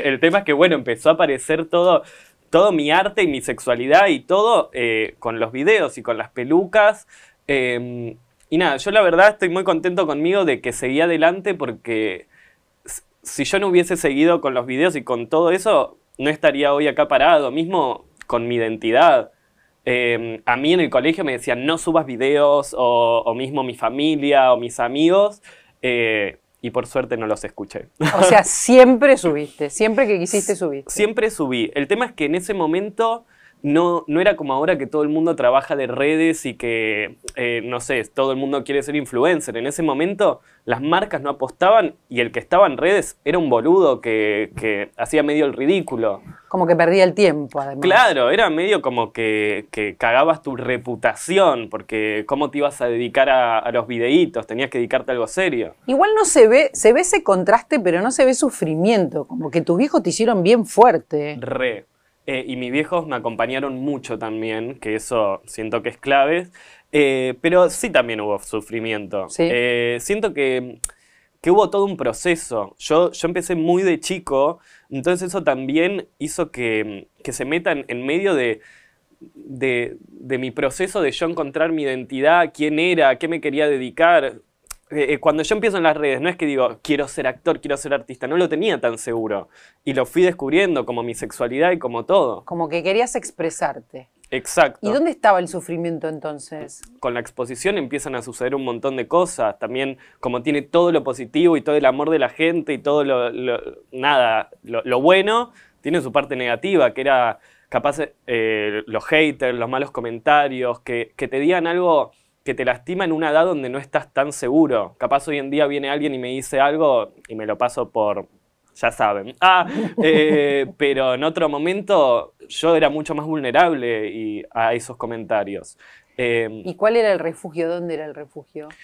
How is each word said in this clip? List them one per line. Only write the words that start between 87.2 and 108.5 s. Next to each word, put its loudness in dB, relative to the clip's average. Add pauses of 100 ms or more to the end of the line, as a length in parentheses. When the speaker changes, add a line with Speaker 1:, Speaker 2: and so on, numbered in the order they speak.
Speaker 1:
actor, -4
quiero -4
ser -4
artista", -8
no -2
lo 2
tenía -2
tan -2
seguro. -6 (360)
Y -4
lo 0
fui 0
descubriendo, 0
como -6
mi -8
sexualidad -2
y -2
como -6
todo. 0
Speaker 2:
Como -6
que -4
querías -2
expresarte. -8 (240)
Speaker 1:
Exacto. 0 (100)
Speaker 2:
¿Y 0
dónde 2
estaba 2
el -6
sufrimiento -6
entonces? -12 (180)
Speaker 1:
Con -4
la -2
exposición -6
empiezan -6
a -6
suceder -6
un -4
montón -4
de -6
cosas. 0
También, -6 (220)
como -4
tiene -2
todo 2
lo 2
positivo 0
y -2
todo 0
el 2
amor 2
de 2
la 0
gente -2
y -4
todo 0
lo... 0
lo, -4 (300)
nada, 0 (120)
lo, -6
lo 0
bueno, 2 (280)
tiene -2
su -10
parte -2
negativa, 0
que -6
era 0 (300)
capaz, -2 (300)
eh, -2